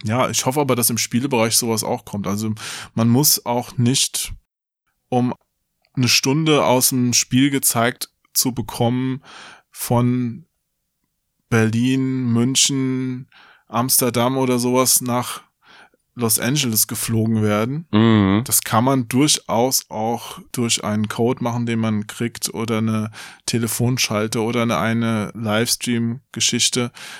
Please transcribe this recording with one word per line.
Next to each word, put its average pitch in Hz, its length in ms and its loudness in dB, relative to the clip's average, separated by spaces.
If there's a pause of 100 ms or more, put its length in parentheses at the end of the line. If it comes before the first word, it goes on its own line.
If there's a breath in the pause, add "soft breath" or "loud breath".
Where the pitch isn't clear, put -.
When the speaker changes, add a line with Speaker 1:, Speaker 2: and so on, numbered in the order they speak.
Speaker 1:
Ja, 131 260 0
ich - 160 -2
hoffe 135 160 0
aber, 131 140 2
dass 117 140 2
im 117 80 -2
Spielebereich 117 600 0
sowas 113 260 0
auch 123 220 -4
kommt. 101 220 -6
Also 107 260 -2 (400 loud breath)
man 113 160 2
muss 127 360 2
auch 120 320 -4
nicht, - 540 0 (800)
um 123 240 0 (640)
eine 127 120 2
Stunde 143 580 2
aus 123 240 4
dem 123 240 0
Spiel 131 360 2
gezeigt 127 600 -2 (240)
zu 123 200 0
bekommen 127 680 -2 (480 loud breath)
von 123 760 0 (1040)
Berlin, 127 800 2
München, 131 960 0 (400 soft breath)
Amsterdam 123 720 0
oder 127 200 2
sowas 123 440 2
nach 123 400 -4 (720 soft breath)
Los 117 260 0
Angeles 123 480 0
geflogen 113 540 0
werden. 110 500 0
Speaker 2:
Mhm. 107 540 4
Speaker 1:
Das - 160 0
kann 117 220 2
man 131 240 2
durchaus 123 800 0
auch 110 500 -6 (120)
durch 117 320 -2
einen 107 240 0
Code 120 340 0
machen, 120 240 -2
den 117 140 0
man 107 260 0
kriegt - 480 -6
oder 113 260 -2
eine 110 320 -2 (340 loud breath)
Telefonschalte 117 960 0
oder 117 220 0
eine, 113 140 0
eine 113 580 0
Livestream-Geschichte. 117 1600 -2 (280 loud breath)